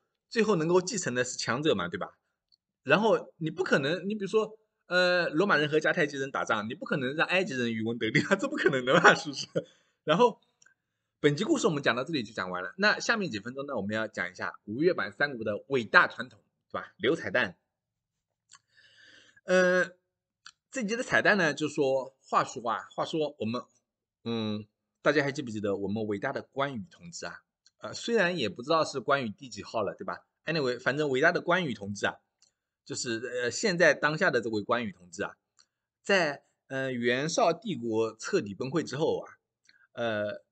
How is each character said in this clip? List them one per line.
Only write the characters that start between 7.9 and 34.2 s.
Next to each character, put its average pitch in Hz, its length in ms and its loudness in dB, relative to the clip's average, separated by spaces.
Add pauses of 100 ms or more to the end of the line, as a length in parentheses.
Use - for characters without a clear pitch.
得 113 140 -2
利 143 100 4
啊， - 160 2
<laughs> - 0 -
这 202 100 0
不 - 100 -6
可 - 120 2
能 131 160 0
的 131 100 4
嘛， 175 200 8
是 - 160 -6
不 135 40 -8
是？ - 120 -10 (580)
然 156 140 4
后 233 200 4 (800)
本 147 160 4
集 160 100 -2
故 311 120 2
事 240 100 2
我 185 60 2
们 143 100 -2
讲 120 140 2
到 127 80 -2
这 165 80 -10
里 143 100 0
就 107 120 -12
讲 92 160 -4
完 90 120 -4
了。 - 140 -10
那 196 240 2
下 233 160 0
面 190 140 -4
几 107 80 -6
分 117 160 -10
钟 139 120 -8
呢， 143 100 -6
我 107 40 -2
们 101 160 -2
要 110 100 -2
讲 95 240 -6
一 92 40 -18
下 101 180 -8 (120)
吴 110 180 -4
越 175 100 4
版 104 200 -4
三 143 220 -2
国 110 100 -8
的 104 240 -4
伟 131 160 0
大 170 220 6
传 123 220 -8
统， - 120 -20 (300)
对 - 40 -6
吧？ 90 220 -8
留 120 180 2
彩 113 160 -6
蛋。 104 260 0 (1900)
呃， 180 480 4 (800)
这 269 120 -6
集 208 140 -2
的 247 60 -2
彩 117 200 2
蛋 180 160 4
呢， 156 160 2
就 147 140 -2
说， 135 520 0
话 185 240 0
说 117 260 -6
啊， 98 240 -4
话 160 120 -4
说 151 320 -2
我 110 80 -6
们， 117 160 -4 (640)
嗯， 107 420 -4 (340)
大 156 100 2
家 143 140 4
还 139 80 -2
记 139 80 -8
不 127 80 -8
记 107 100 -6
得 101 160 -2
我 98 140 -4
们 107 180 -4
伟 104 120 -4
大 135 140 -6
的 113 100 -6
关 139 320 -4
羽 104 160 -8
同 87 200 -20
志 - 140 -14
啊？ 85 160 -12 (380)
呃， 110 160 -10
虽 - 200 -4
然 185 220 2
也 131 100 -2
不 95 160 -8
知 127 60 -6
道 160 160 4
是 139 160 -6
关 139 240 0
羽 110 60 -6
第 131 180 -14
几 104 140 -12
号 110 200 -4
了， 90 120 -4
对 - 100 -12
吧？ 90 220 -10 (180)
Anyway， 135 340 -2
反 135 200 -2
正 151 100 0
伟 131 140 0
大 170 100 6
的 160 80 -2
关 175 240 2
羽 135 100 -2
同 101 200 -10
志 107 120 -2
啊， 90 100 -2 (720)
就 147 80 -10
是， 113 260 -4 (220)
呃， 123 80 -2
现 180 260 0
在 165 180 8
当 151 220 0
下 214 140 2